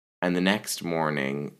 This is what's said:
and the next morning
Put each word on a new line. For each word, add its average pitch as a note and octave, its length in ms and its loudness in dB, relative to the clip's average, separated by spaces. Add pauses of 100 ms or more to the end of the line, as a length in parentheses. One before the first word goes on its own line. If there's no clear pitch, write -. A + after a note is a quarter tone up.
(220)
and F2+ 140 2
the F2+ 40 2
next G2 440 0
morning D2 760 -2